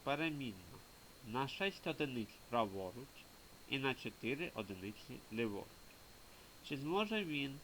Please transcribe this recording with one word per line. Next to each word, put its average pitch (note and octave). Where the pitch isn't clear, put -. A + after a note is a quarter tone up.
перемінно C#3
на B2+
шість G3
одиниць C3
праворуч G#2+
і C3+
на C3+
чотири B2
одиниці G2+
ліворуч. A2
Чи D3
зможе G3+
він C#3+